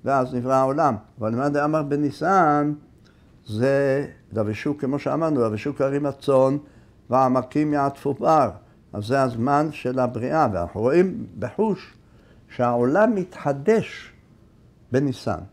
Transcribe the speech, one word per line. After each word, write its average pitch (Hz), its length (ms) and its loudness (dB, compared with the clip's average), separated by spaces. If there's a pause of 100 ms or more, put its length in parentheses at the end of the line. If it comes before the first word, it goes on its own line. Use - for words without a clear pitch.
ואז 131 300 0
נברא 127 200 -2
העולם. 135 420 2 (220)
אבל 110 140 -2
למאן 139 200 -2
דאמר 151 300 0
בניסן, 147 880 2 (760)
זה 135 600 0 (260)
לבשו, 110 460 -4
כמו 139 200 -2
שאמרנו, 143 460 0
לבשו 113 320 -4
כרים 143 300 -2
הצאן, 135 500 2 (540)
והעמקים 131 640 2
יעטפו 139 420 -2
בר. 151 360 4 (420)
אז 104 140 -6
זה 135 160 2
הזמן 131 500 0
של 127 260 -4
הבריאה, 127 540 0
ואנחנו 87 280 -4
רואים 147 460 2 (120)
בחוש 185 560 -4 (540)
שהעולם 127 680 2
מתחדש 175 1000 -2 (800)
בניסן. 123 460 -2 (140)